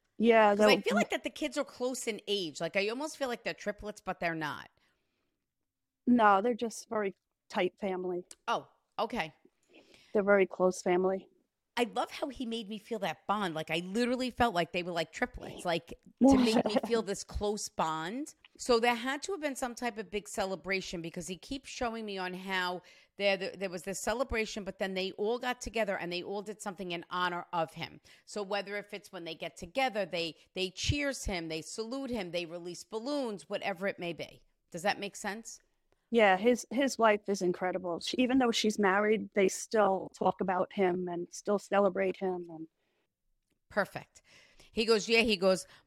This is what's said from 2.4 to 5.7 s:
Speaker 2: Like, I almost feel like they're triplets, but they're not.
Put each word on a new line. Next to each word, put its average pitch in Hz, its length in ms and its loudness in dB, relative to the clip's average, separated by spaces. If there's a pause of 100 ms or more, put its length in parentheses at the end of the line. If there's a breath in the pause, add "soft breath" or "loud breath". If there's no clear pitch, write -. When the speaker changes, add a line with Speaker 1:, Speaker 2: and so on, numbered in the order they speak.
Speaker 2:
Like, 165 140 -4
I 202 140 2
almost 285 280 -6
feel 269 100 -4
like 240 160 -6
they're 175 120 -4
triplets, 208 440 -8
but 185 200 -6
they're 170 160 -2
not. 139 340 -6 (1400)